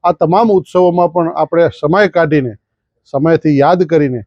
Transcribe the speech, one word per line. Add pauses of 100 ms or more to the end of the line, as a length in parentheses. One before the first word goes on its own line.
આ
તમામ
ઉત્સવોમાં
પણ
આપણે (100)
સમય
કાઢીને, (500)
સમયથી
યાદ
કરીને